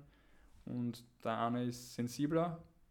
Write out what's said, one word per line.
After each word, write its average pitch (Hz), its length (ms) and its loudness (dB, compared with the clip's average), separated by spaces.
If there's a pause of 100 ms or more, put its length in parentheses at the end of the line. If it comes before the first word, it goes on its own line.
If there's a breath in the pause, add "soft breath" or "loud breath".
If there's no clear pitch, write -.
(640 soft breath)
Und 120 380 -4 (200)
der 110 160 0
eine 120 260 2
ist - 280 -6
sensibler, 160 680 2 (300)